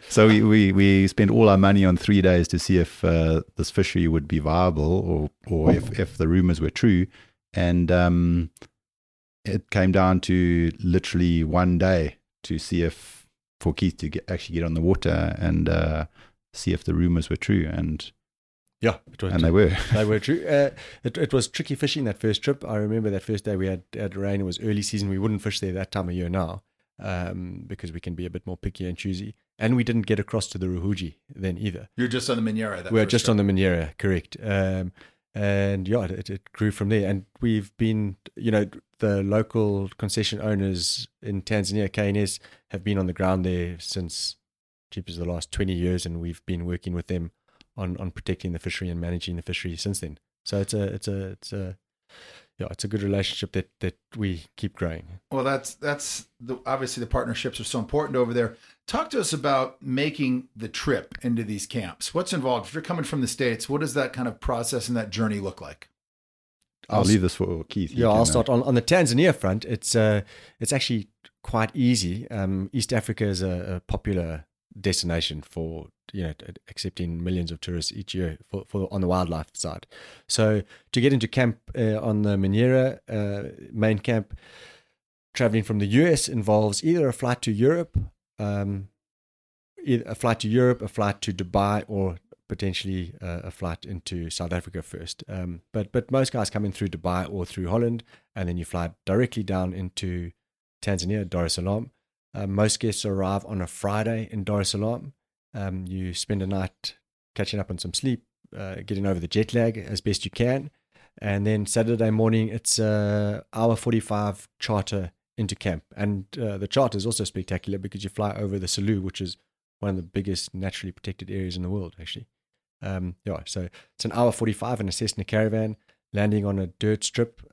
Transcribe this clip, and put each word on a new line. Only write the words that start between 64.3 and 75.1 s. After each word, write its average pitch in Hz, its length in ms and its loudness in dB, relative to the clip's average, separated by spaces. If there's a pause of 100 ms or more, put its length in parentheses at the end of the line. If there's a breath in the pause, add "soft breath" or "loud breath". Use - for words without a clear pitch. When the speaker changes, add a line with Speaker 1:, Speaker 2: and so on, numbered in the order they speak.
Speaker 3:
process 120 480 -4
and 123 80 0
that 107 140 -4
journey 104 280 -2
look 95 220 -8
like? - 280 -18 (1000)
Speaker 1:
I'll 107 80 0
Speaker 2:
I'll 104 60 4
s- 92 60 4
Speaker 1:
leave 101 140 6
this 90 140 0
for 90 280 -4
Keith. - 280 -4
He - 80 -2
Speaker 2:
Yeah, 113 80 4
I'll 104 60 6
Speaker 1:
can, 110 80 6
uh, - 20 6
Speaker 2:
start. 117 240 2
On, 123 160 2
on 131 100 2
the 120 80 4
Tanzania 156 500 4
front, 101 320 -2
it's, - 300 -4
uh, 107 280 4 (360 loud breath)
it's 113 140 -4
actually 123 380 -2 (340)
quite 113 320 0
easy. 113 520 2
Um, 95 440 -2
East 120 200 -2
Africa 113 320 0
is 95 160 0
a, 90 360 -4
a 87 40 -6
popular 85 640 -4 (340)
destination 85 600 -2